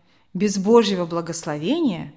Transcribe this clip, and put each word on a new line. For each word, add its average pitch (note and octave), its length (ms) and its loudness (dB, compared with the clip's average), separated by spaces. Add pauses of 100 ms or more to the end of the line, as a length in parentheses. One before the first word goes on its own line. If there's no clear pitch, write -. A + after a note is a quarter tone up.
(340)
Без G3 260 -2
Божьего G3 480 4
благословения E3 1080 -4